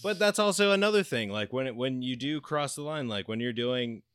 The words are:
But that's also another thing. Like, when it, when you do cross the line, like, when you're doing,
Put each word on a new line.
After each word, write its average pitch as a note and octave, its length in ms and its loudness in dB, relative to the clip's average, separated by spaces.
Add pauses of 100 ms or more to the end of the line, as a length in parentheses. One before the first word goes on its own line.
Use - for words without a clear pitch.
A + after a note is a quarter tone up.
But G3+ 160 -2
that's G#3 220 2
also G3+ 320 4
another G3+ 320 4
thing. A2 260 -2
Like, G#2 220 -4
when C3 160 -2
it, A2+ 80 -8
when B2+ 260 -2
you B2+ 140 -2
do C#3+ 260 -4
cross D3 320 -2
the D3 80 -8
line, D3 260 -4
like, G2+ 200 -4
when A2 120 -2
you're A#2+ 140 -2
doing, A#2+ 480 -2 (120)